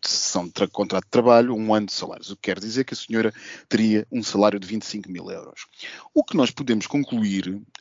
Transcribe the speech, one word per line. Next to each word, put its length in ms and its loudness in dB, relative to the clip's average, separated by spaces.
se 240 -2
são 200 -4
tra-, 200 -2
contrato 340 -2
de 60 -20
trabalho, 440 6
um 200 0
ano 140 2
de 40 -12
salários. 380 -10
O 80 -14
que 60 -20
quer 180 -4
dizer 240 -2
que 80 -12
a 40 -6
senhora 360 -2
teria 420 2
um 140 -4
salário 340 4
de 80 -12
vinte 180 -6
e 20 -12
cinco 260 -10
mil 180 -12
euros. 360 -14
O 100 4
que 140 -4
nós 120 4
podemos 380 -2
concluir, 720 -2